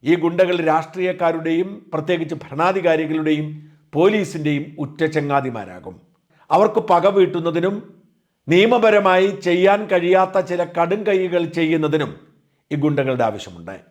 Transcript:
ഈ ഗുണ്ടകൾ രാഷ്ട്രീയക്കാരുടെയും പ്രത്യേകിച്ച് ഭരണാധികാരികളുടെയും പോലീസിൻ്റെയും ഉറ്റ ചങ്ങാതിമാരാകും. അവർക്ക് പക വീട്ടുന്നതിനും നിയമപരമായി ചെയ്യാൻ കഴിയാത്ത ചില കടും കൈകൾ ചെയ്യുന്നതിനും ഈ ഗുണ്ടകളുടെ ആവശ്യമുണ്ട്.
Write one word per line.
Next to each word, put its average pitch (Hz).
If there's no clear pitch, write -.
ഈ 147
ഗുണ്ടകൾ 175
രാഷ്ട്രീയക്കാരുടെയും 165
പ്രത്യേകിച്ച് 160
ഭരണാധികാരികളുടെയും 156
പോലീസിൻ്റെയും 156
ഉറ്റ 147
ചങ്ങാതിമാരാകും. 113
അവർക്ക് 214
പക 175
വീട്ടുന്നതിനും 170
നിയമപരമായി 202
ചെയ്യാൻ 196
കഴിയാത്ത 185
ചില 175
കടും 180
കൈകൾ 180
ചെയ്യുന്നതിനും 156
ഈ 151
ഗുണ്ടകളുടെ 135
ആവശ്യമുണ്ട്. 95